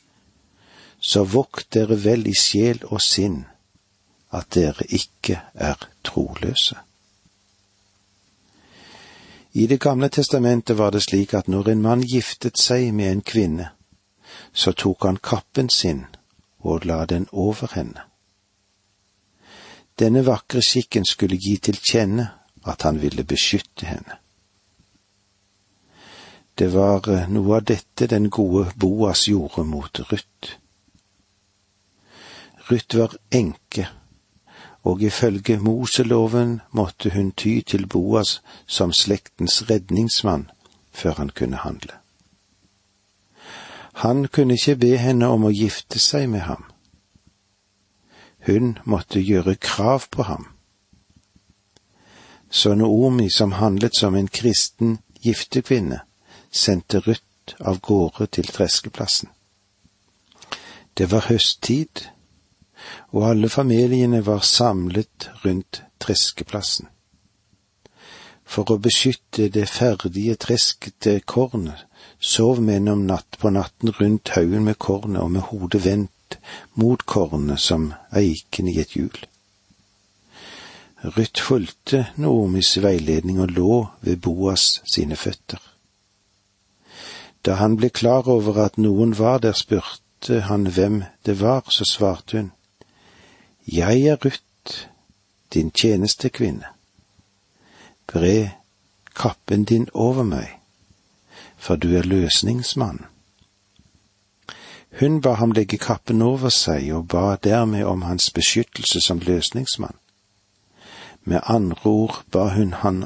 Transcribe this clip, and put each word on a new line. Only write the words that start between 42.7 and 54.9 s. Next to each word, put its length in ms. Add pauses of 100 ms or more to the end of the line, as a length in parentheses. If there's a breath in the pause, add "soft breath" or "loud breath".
Han 360
kunne 260
ikke 220
be 200
henne 320
om 160
å 80
gifte 480
seg 320
med 140
ham. 180 (1800 soft breath)
Hun 380
måtte 360
gjøre 400
krav 500
på 140
ham. 220 (2000 soft breath)
Så 240
Naomi, 560
som 220
handlet 440
som 200
en 120
kristen 720 (220)